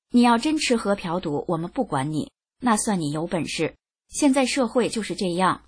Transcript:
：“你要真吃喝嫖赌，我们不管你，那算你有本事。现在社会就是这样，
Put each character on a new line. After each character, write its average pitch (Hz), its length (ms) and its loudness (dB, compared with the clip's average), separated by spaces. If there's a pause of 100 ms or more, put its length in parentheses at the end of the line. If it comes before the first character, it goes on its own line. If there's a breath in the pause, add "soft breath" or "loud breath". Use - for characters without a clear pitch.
(120)
：“你 240 100 6
要 240 160 6
真 311 220 0
吃 247 180 2
喝 202 180 0
嫖 180 240 -4
赌， 147 280 -4
我 170 100 0
们 170 120 -6
不 262 140 -4
管 147 300 -2
你， - 180 -4 (300)
那 226 160 2
算 202 240 -2
你 147 100 -2
有 156 160 -4
本 160 200 -4
事。 - 280 -4 (320)
现 285 260 2
在 269 120 4
社 247 220 0
会 220 200 2
就 214 140 -4
是 190 140 -6
这 180 180 -2
样， 180 340 0